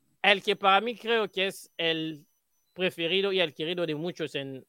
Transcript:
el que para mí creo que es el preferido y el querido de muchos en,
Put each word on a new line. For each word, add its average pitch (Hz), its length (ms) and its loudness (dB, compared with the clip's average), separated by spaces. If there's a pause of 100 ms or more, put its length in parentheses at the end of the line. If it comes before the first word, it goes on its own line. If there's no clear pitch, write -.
(220)
el 196 180 6
que 202 140 0
para 196 260 6
mí 226 160 -4
creo 220 340 0
que 190 180 -2
es - 280 -12
el 160 480 -2 (480)
preferido 180 600 0
y 190 80 0
el 160 140 0
querido 175 300 -4
de 156 120 -2
muchos 156 400 -6
en, 135 320 -8